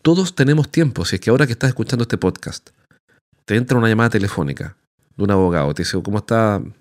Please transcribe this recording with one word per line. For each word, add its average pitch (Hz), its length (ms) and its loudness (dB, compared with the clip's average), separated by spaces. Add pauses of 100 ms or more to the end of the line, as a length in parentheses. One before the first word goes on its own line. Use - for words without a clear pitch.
Todos 180 340 2
tenemos 147 360 2
tiempo. 135 340 0
Si - 120 -4
es - 40 -4
que - 80 -4
ahora 131 180 4
que 120 60 -4
estás - 160 -2
escuchando 120 360 -2
este 107 120 -4
podcast, - 540 -4 (760)
te 104 120 -2
entra 123 200 0
una 113 120 4
llamada 113 220 2
telefónica 92 680 -4 (400)
de 98 80 -2
un 101 60 2
abogado, 85 440 2
te 87 80 -6
dice, 90 200 -4
"¿Cómo 101 160 -4
está?". 107 440 0 (180)